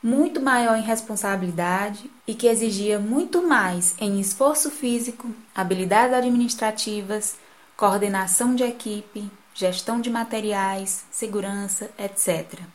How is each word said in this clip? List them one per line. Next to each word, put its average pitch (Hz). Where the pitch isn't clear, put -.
muito 269
maior 240
em 220
responsabilidade 196
e 226
que 233
exigia 214
muito 311
mais 185
em 196
esforço 285
físico, 240
habilidades 190
administrativas, 220
coordenação 202
de 247
equipe, 208
gestão 196
de 240
materiais, 208
segurança, 202
et 196
cetera. -